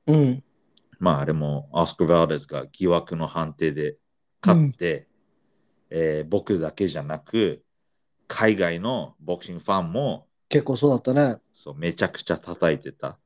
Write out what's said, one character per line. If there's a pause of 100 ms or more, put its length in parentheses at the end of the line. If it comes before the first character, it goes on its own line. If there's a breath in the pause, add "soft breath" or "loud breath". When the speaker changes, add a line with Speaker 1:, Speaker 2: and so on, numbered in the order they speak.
Speaker 1:
う
ん。 (560)
Speaker 2:
ま
あ、
あ
れ
も、
オ
ス
カ
ー・
バ
ル
デ
ズ
が
疑
惑
の
判
定
で (480)
勝
っ
て、 (840)
Speaker 1:
う
ん。
Speaker 2:
え
ー、
僕
だ
け
じ
ゃ
な
く、 (640)
海
外
の
ボ
ク
シ
ン
グ
フ
ァ
ン
も、 (220)
Speaker 1:
結
構
そ
う
だ
っ
た
ね。 (120)
Speaker 2:
そ
う、
め
ち
ゃ
く
ち
ゃ
叩
い
て
た。